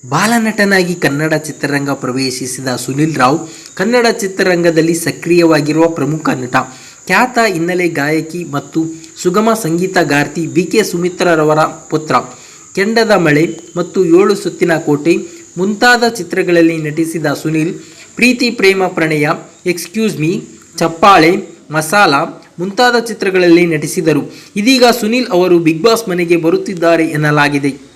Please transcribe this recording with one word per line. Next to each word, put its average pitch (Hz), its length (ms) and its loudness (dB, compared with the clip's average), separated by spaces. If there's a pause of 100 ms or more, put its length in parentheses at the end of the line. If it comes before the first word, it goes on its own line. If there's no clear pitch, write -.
ಬಾಲನಟನಾಗಿ 196 840 0
ಕನ್ನಡ 156 380 -2
ಚಿತ್ರರಂಗ 143 560 -4
ಪ್ರವೇಶಿಸಿದ 131 840 -6
ಸುನಿಲ್ 143 400 -4
ರಾವ್ 135 320 0 (260)
ಕನ್ನಡ 233 380 0
ಚಿತ್ರರಂಗದಲ್ಲಿ 175 840 0
ಸಕ್ರಿಯವಾಗಿರುವ 160 920 2
ಪ್ರಮುಖ 151 420 -2
ನಟ. 131 260 -6 (500)
ಖ್ಯಾತ 233 320 0 (100)
ಹಿನ್ನೆಲೆ 180 400 -2
ಗಾಯಕಿ 156 640 -4
ಮತ್ತು 151 340 -4 (380)
ಸುಗಮ 214 300 2
ಸಂಗೀತಗಾರ್ತಿ 165 920 -2
ಬಿ 143 160 0
ಕೆ 208 200 0
ಸುಮಿತ್ರರವರ 170 760 0
ಪುತ್ರ. 156 560 -4 (600)
ಕೆಂಡದ 214 360 0
ಮಳೆ 165 480 2 (180)
ಮತ್ತು 175 280 -2
ಏಳು 196 300 4
ಸುತ್ತಿನ 170 420 -2
ಕೋಟೆ 151 400 0 (400)
ಮುಂತಾದ 226 500 2
ಚಿತ್ರಗಳಲ್ಲಿ 175 680 0
ನಟಿಸಿದ 156 480 -4
ಸುನಿಲ್, 156 480 -2 (420)
ಪ್ರೀತಿ 247 360 2
ಪ್ರೇಮ 190 360 2
ಪ್ರಣಯ, 156 420 -2 (360)
ಎಕ್ಸ್ಕ್ಯೂಸ್ 180 540 -4
ಮೀ, 170 200 -2 (380)
ಚಪ್ಪಾಳೆ, 170 580 4 (360)
ಮಸಾಲ 156 440 2 (440)
ಮುಂತಾದ 240 400 2
ಚಿತ್ರಗಳಲ್ಲಿ 185 680 2
ನಟಿಸಿದರು. 156 680 -2 (220)
ಇದೀಗ 247 280 2 (160)
ಸುನಿಲ್ 226 280 -2
ಅವರು 175 320 4
ಬಿಗ್ 160 240 0
ಬಾಸ್ 226 260 2
ಮನೆಗೆ 175 280 0
ಬರುತ್ತಿದ್ದಾರೆ 165 680 0
ಎನ್ನಲಾಗಿದೆ. 147 920 -2